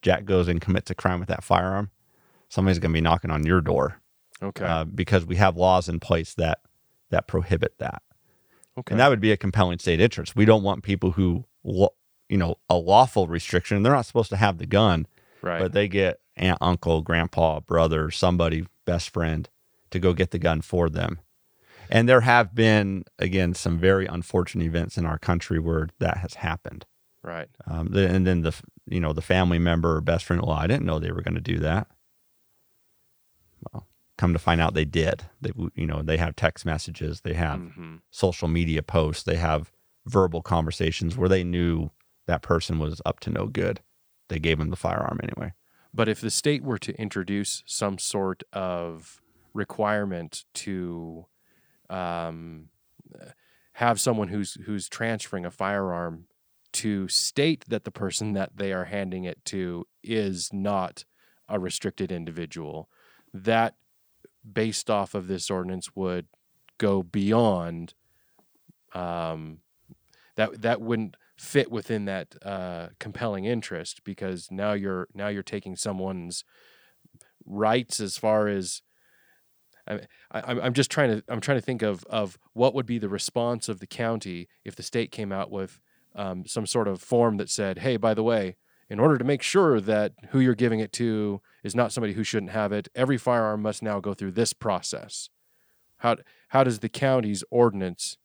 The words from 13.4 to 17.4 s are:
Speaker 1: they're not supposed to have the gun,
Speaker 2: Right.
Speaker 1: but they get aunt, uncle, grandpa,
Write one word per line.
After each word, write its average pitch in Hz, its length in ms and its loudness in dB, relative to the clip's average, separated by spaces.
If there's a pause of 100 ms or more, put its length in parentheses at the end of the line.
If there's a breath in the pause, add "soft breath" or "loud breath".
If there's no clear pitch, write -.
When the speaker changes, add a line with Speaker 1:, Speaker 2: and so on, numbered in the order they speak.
Speaker 1:
they're 123 80 6
not 139 140 4
supposed - 240 0
to - 80 -4
have 98 200 4
the 85 80 -8
gun, 98 420 4 (340 soft breath)
Speaker 2:
Right. 87 180 -4
Speaker 1:
but 90 140 0
they 101 160 4
get 95 320 2 (160)
aunt, 90 240 4
uncle, 85 400 2
grandpa, 82 580 2